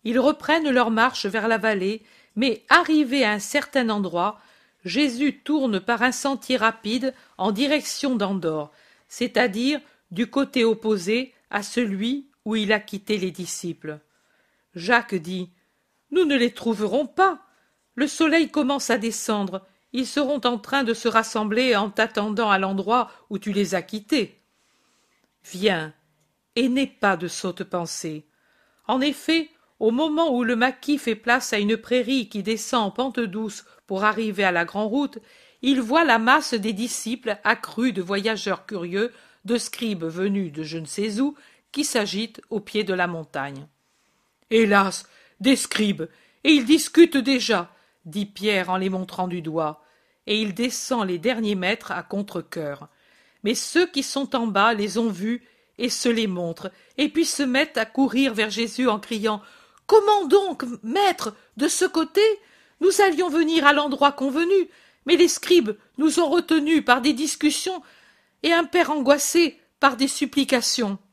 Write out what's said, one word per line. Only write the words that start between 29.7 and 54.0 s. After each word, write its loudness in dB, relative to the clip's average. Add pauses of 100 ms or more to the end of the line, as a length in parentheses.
au 4
moment 2
où 0
le 0
maquis 0
fait -2
place 0
à 0
une 2
prairie -2
qui -8
descend -2
en -4
pente -4
douce -6 (220)
pour -4
arriver -2
à 2
la 0
grande -4
route, -4 (420)
il 2
voit 2
la 2
masse 2
des -2
disciples -6
accrue -2
de -6
voyageurs -4
curieux, -4 (340)
de 0
scribes -4
venus -2
de -10
je -10
ne -8
sais -4
où, 0 (360)
qui -2
s'agitent -4
au -4
pied -4
de -4
la 0
montagne. « -10 (840)
Hélas, 4 (320)
des 4
scribes, -2 (360)
et 6
ils 6
discutent 6
déjà », 0 (320)
dit -6
Pierre -2
en 0
les -2
montrant -4
du -8
doigt, -6 (440)
et 0
il -4
descend -2
les -4
derniers -2
mètres -4
à -6
contre-cœur. -8 (540)
Mais 0
ceux -2
qui -6